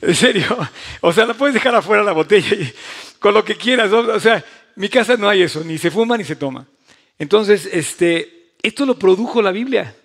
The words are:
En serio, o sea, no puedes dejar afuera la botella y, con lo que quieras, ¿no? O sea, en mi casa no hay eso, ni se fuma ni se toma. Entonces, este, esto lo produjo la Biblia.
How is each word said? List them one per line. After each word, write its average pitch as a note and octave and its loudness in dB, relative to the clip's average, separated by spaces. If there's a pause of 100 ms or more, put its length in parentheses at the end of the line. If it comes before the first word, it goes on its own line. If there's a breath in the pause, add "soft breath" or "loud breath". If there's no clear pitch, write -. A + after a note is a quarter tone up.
En F3+ 2
serio, G#3+ 0 (560 loud breath)
o E3+ 2
sea, G#3+ 4
no A#3 -6
puedes C#4 0
dejar B3+ 0
afuera G#3 2
la G3+ 0
botella D#3+ 2
y, D#3 -8 (460 loud breath)
con G3+ 2
lo G#3+ 4
que G#3+ -6
quieras, A#3 0
¿no? G#3+ 4
O A3+ 0
sea, A3+ 2
en E3 -6 (320 loud breath)
mi G3 -6
casa A#3+ 2
no G3+ 0
hay G3+ 4
eso, D#3 -2
ni D#3+ -8
se E3 -2
fuma A3+ 0
ni G#3 -6
se D3 -8
toma. C3+ -8 (520 soft breath)
Entonces, G3 2
este, E3+ -4
esto C#4 -2
lo B3+ -2
produjo G3+ 0
la G3 0
Biblia. A3+ -4 (100)